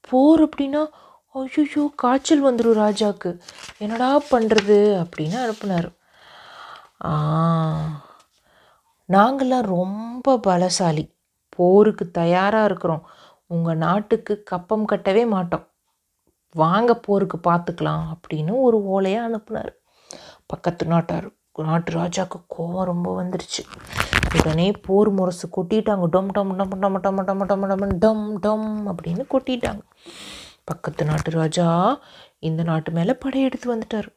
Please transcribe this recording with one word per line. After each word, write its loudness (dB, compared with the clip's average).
"போர் 6
அப்படின்னா, -2
ஐயையோ, -2
காய்ச்சல் 2
வந்துரும் 4
ராஜாக்கு, 0
என்னடா 0
பண்றது?" 4
அப்படின்னு -6
அனுப்புனாரு. -4
"ஆ, -2
நாங்கெல்லாம் 4
ரொம்ப -2
பலசாலி, 0
போருக்கு 4
தயாரா 2
இருக்கிறோம், -2
உங்க -2
நாட்டுக்கு -2
கப்பம் -4
கட்டவே 0
மாட்டோம், -2
வாங்க 4
போருக்கு -2
பார்த்துக்கலாம்" -2
அப்படின்னு -4
ஒரு 4
ஓலையை 0
அனுப்புனாரு. -8
பக்கத்து -4
நாட்டாரு, -2
நாட்டு -2
ராஜாக்கு -6
கோவம் -4
ரொம்ப -2
வந்துருச்சு. -6
உடனே 2
போர் 2
முரசு -2
கொட்டிட்டாங்க. 0
டொம், 2
டொம், -2
டொம், -4
டொம், 0
டொம், -2
டொம், -2
டொம், -2
டொம், 0
டொம் -4
அப்படின்னு -6
கொட்டிட்டாங்க. -4
பக்கத்து -6
நாட்டு -2
ராஜா 0
இந்த -4
நாட்டு -2
மேல 0
படையெடுத்து -2
வந்துட்டாரு. -6